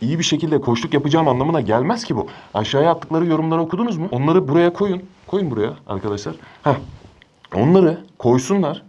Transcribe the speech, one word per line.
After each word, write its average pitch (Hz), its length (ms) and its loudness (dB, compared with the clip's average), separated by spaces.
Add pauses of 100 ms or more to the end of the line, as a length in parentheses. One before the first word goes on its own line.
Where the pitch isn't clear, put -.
iyi 139 180 -2
bir 147 60 -2
şekilde 151 360 0
koçluk 120 340 -2
yapacağım 147 340 2
anlamına 139 320 2
gelmez 131 440 0
ki 139 120 -4
bu. 101 100 -4 (280)
Aşağıya 151 360 2
attıkları 165 360 -2
yorumları 160 340 0
okudunuz 180 360 -4
mu? 160 140 -6
Onları 147 380 2
buraya 170 240 4
koyun. 185 300 -2 (240)
Koyun 190 240 -2
buraya 104 220 -2 (140)
arkadaşlar. 101 480 -6 (280)
Heh. - 120 2 (800)
Onları 165 440 4 (200)
koysunlar, 147 720 0